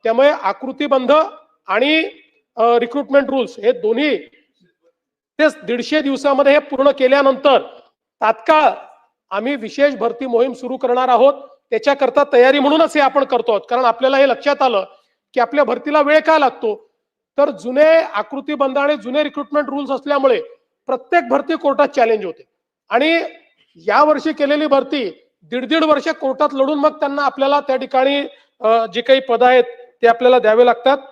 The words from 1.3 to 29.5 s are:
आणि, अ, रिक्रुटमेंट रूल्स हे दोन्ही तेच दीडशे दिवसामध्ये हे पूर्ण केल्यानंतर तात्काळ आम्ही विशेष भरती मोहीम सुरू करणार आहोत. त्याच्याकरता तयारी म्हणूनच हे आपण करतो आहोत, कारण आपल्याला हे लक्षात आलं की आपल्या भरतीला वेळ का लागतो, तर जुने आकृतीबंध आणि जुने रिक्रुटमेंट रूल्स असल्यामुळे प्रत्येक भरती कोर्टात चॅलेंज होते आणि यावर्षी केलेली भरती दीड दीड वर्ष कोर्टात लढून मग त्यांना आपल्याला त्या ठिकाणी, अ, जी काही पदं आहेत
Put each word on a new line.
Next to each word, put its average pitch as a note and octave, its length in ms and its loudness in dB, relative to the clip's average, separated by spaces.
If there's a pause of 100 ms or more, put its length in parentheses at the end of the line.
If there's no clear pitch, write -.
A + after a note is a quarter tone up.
आणि, D4 420 -2 (460)
अ, A3+ 80 -2
रिक्रुटमेंट B3+ 640 0
रूल्स C4 300 -6
हे A3 120 0
दोन्ही A#3 540 -2 (1120)
तेच D4+ 240 0
दीडशे A#3+ 380 -2
दिवसामध्ये C#4 500 0
हे D4 80 4
पूर्ण C#4+ 300 0
केल्यानंतर C4+ 720 2 (600)
तात्काळ C4+ 480 2 (600)
आम्ही A3 260 -4
विशेष C4+ 400 -2
भरती A#3 300 -6
मोहीम B3 280 -2
सुरू B3+ 240 -10
करणार B3+ 300 -2
आहोत. B3+ 260 4 (360)
त्याच्याकरता C4+ 540 0 (100)
तयारी C4 260 4
म्हणूनच D4+ 360 0
हे D4 60 2
आपण C#4 220 2
करतो A#3+ 280 -2
आहोत, G3+ 180 -2
कारण B3 160 -2
आपल्याला B3 320 0
हे C#4 120 4
लक्षात C#4+ 320 -2
आलं A3 240 0 (480)
की B3+ 60 -2
आपल्या C#4 240 0
भरतीला C4 380 -2
वेळ D4+ 180 4
का D#4 200 2
लागतो, A#3+ 460 -2 (520)
तर C#4+ 120 2
जुने C#4 520 2
आकृतीबंध C4+ 760 -6
आणि C#4+ 200 0
जुने B3 260 -4
रिक्रुटमेंट C#4+ 460 -6
रूल्स C#4 220 -8
असल्यामुळे C4+ 500 -2 (440)
प्रत्येक C4 440 -2
भरती C#4+ 260 -2
कोर्टात C#4+ 320 0
चॅलेंज A3+ 380 0
होते - 180 -12 (460)
आणि D#4 340 0 (520)
यावर्षी C#4 580 0
केलेली D4 320 -2
भरती C4+ 640 -4 (120)
दीड A#3+ 240 -8
दीड D#4 180 0
वर्ष D4+ 240 0
कोर्टात D4 460 -4
लढून C4+ 260 -2
मग D4+ 200 0
त्यांना C#4+ 220 -4
आपल्याला C4+ 380 0
त्या C#4 160 -2
ठिकाणी, C4+ 480 -2 (360)
अ, A3+ 260 0
जी A3 160 -6
काही C4+ 180 2
पदं A#3+ 260 0
आहेत B3 180 4 (380)